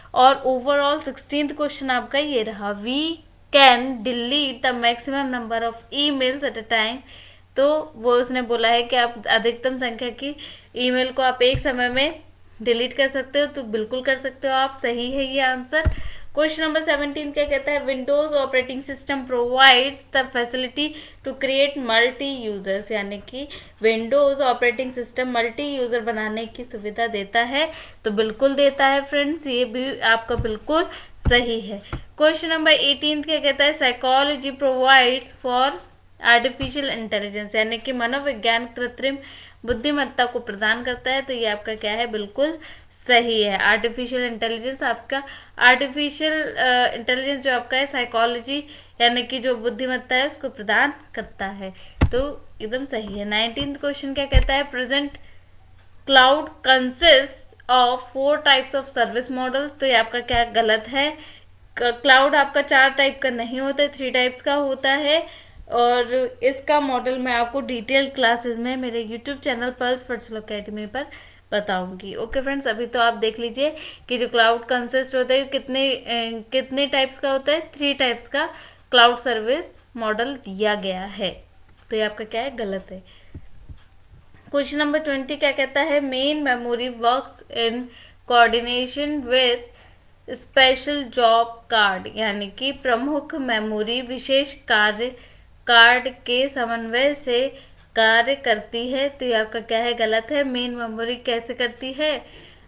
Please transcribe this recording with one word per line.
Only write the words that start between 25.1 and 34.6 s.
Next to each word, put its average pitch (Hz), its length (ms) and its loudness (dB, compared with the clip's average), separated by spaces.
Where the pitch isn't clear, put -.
मल्टी 247 480 -2
यूजर 247 240 -2
बनाने 214 460 -4
की 240 180 -14
सुविधा 208 420 -6
देता 208 340 -2
है, 277 320 -2
तो 220 60 -2
बिल्कुल 220 440 2
देता 277 320 4
है 277 140 2
friends, 285 460 -2
ये 247 180 0
भी 247 360 -6
आपका 226 340 2
बिल्कुल 233 500 0
सही 240 320 2
है। 202 220 -10
Question 311 260 2
number 320 260 4
eighteen 294 520 0
क्या 311 120 0
कहता 277 260 2
है, 302 140 2
Psychology 269 720 2